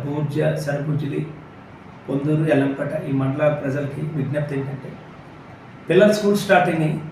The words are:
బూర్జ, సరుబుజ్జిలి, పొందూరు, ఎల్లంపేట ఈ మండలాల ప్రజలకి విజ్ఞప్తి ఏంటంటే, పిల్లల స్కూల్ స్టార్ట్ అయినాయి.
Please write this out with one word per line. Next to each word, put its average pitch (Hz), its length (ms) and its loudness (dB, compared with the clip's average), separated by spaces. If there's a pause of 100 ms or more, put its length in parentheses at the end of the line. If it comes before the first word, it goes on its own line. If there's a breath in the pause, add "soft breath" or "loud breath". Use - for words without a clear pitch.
బూర్జ, 143 340 -2 (280)
సరుబుజ్జిలి, - 640 -2 (800)
పొందూరు, 147 420 2
ఎల్లంపేట 139 420 2 (160)
ఈ - 20 -4
మండలాల 135 420 2
ప్రజలకి 139 480 -4 (180)
విజ్ఞప్తి 139 360 -2
ఏంటంటే, 135 360 -6 (1000)
పిల్లల 202 220 8
స్కూల్ 202 320 2
స్టార్ట్ 180 260 4
అయినాయి. 160 260 2 (160)